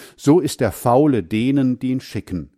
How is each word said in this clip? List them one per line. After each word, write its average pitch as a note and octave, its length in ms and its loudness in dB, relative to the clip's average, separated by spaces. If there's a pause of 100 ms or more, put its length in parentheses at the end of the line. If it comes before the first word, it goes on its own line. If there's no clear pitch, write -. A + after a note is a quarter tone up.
(160)
so D#3+ 240 4
ist C#3+ 200 -4
der G#2+ 120 -2
Faule B2+ 500 2
denen, B2+ 560 0
die B2+ 120 -4
ihn C3 100 -4
schicken. E2+ 580 -10